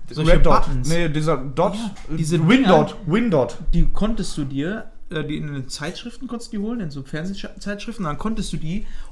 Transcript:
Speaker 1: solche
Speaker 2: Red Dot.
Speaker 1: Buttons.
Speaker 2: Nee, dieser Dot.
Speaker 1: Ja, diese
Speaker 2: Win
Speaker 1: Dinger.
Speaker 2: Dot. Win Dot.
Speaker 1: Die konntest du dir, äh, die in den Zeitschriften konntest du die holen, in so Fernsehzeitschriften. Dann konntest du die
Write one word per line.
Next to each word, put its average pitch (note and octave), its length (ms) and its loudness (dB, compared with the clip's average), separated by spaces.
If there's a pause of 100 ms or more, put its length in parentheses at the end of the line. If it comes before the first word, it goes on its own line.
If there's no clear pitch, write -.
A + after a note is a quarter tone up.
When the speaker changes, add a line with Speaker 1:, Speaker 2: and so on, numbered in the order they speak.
(100)
Speaker 1:
solche D#3+ 220 4
Speaker 2:
Red F#3 140 10
Dot. - 200 8
Speaker 1:
Buttons. C3 220 0
Speaker 2:
Nee, E3+ 200 2
dieser D#3 280 0
Dot. C#3+ 400 -2
Speaker 1:
Ja, G#3 400 -8
diese E3 240 0
Speaker 2:
Win D3+ 80 4 (160)
Speaker 1:
Dinger. G3+ 60 2
Speaker 2:
Dot. D#3 260 4 (100)
Win G#3+ 240 0
Dot. C3+ 260 0 (160)
Speaker 1:
Die E3+ 200 6
konntest A3 440 0
du D3+ 80 -2
dir, C#3 420 -6 (240)
äh, D#3 120 -4
die D3 140 -6
in D#3 160 -6
den C3+ 160 -8
Zeitschriften - 580 -10
konntest A3+ 260 -10
du G#3+ 60 -6
die G3 60 -4
holen, A#3 160 -6
in E3 100 -6
so C#3 140 -12
Fernsehzeitschriften. G3 1000 -10
Dann D3 140 -6
konntest A3 340 -4
du - 40 -6
die E3+ 280 -4 (280)